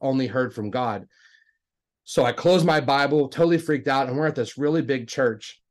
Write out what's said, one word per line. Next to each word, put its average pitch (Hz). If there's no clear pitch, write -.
only 131
heard 123
from 104
God. 110
So -
I 117
closed 175
my 156
Bible, 139
totally 170
freaked 151
out. 135
And 127
we're 156
at 156
this 117
really 147
big 120
church. 117